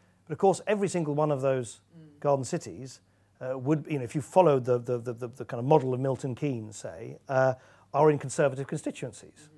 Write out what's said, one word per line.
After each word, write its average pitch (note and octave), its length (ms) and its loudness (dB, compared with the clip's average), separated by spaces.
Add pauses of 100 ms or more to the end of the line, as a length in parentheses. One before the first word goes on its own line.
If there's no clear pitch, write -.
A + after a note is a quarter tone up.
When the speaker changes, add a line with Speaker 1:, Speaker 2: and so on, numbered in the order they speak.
(260)
Speaker 1:
But D#3+ 80 -12
of - 40 -6
course, F#3+ 280 4
every G3+ 220 2
single D3+ 260 -2
one D3+ 180 2
of C3+ 80 0
those C3 400 0 (180)
Speaker 2:
Mm. - 220 -20
Speaker 1:
garden C#3 240 2
cities, B2 560 -8 (400)
uh, C3 180 -6
would, C#3 300 0
you D3+ 100 -2
know, B2+ 60 -4
if A#2 100 -8
you D#3 60 -2
followed C#3+ 460 4
the, B2 120 2
the, A#2+ 200 -4
the, A#2+ 160 -8
the, B2 140 -10
the A#2+ 160 -14
kind A#2+ 140 -8
of A#2 60 -4
model C3 300 4
of B2 60 -4
Milton C3+ 340 -2
Keynes, A2+ 420 -6
say, A2+ 400 -12 (120)
uh, C3 260 2 (380)
are D3+ 180 6
in D3 80 2
conservative C3+ 480 -2
constituencies. C#3+ 680 -10
Speaker 2:
Mm-hmm. - 220 -20